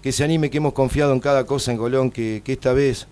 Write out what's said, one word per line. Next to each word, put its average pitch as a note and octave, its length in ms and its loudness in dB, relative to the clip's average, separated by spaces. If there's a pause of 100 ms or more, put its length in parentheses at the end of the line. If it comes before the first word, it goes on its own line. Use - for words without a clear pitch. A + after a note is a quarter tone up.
que C3+ 120 -4
se - 120 0
anime, D#3 240 0
que C#3 80 -4
hemos D3 160 0
confiado C#3 400 2
en C3 80 2
cada C#3 240 2
cosa B2 280 -2
en A#2 40 -2
Colón, B2+ 340 0
que, A2 320 -4
que C3 100 -6
esta C3 200 0
vez C3+ 400 0